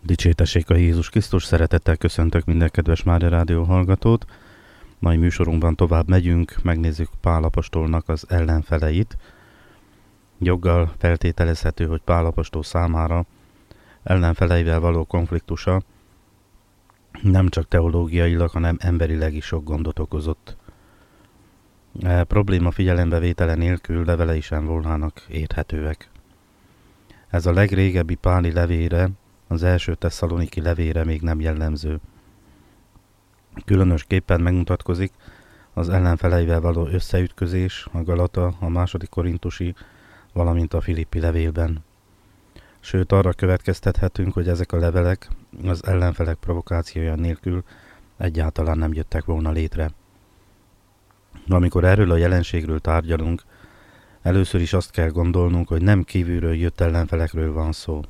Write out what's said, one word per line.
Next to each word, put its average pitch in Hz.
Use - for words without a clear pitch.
Dicsértessék 85
a 87
Jézus 85
Krisztus, 95
szeretettel 82
köszöntök 85
minden 82
kedves 82
Mária 85
Rádió 85
hallgatót. 92
Mai 85
műsorunkban 82
tovább 82
megyünk, 85
megnézzük 80
Pál 82
apostolnak 82
az 80
ellenfeleit. 80
Joggal 87
feltételezhető, 82
hogy 80
Pál 85
apostol 82
számára 85
ellenfeleivel 85
való 85
konfliktusa 87
nem 92
csak -
teológiailag, 85
hanem 82
emberileg 80
is 76
sok 80
gondot 78
okozott. 78
E 87
probléma 92
figyelembevétele 85
nélkül 85
levelei 82
sem 78
volnának 80
érthetőek. 78
Ez 85
a 87
legrégebbi 92
páli 90
levélre, 85
az 85
első 87
tesszaloniki 85
levélre 82
még 80
nem 80
jellemző. 78
Különösképpen 92
megmutatkozik 90
az 85
ellenfeleivel 87
való 85
összeütközés 90
a 85
Galata, 87
a 87
második 87
korintusi, 87
valamint 85
a 82
filippi 80
levélben. 82
Sőt, -
arra 95
következtethetünk, 92
hogy 87
ezek 87
a 87
levelek 87
az 87
ellenfelek 87
provokációja 85
nélkül 82
egyáltalán 80
nem 80
jöttek 78
volna 78
létre. 80
Amikor 87
erről 95
a 85
jelenségről 85
tárgyalunk, 82
először 90
is 85
azt 92
kell 82
gondolnunk, 87
hogy 82
nem 95
kívülről 85
jött 82
ellenfelekről 82
van 80
szó. 78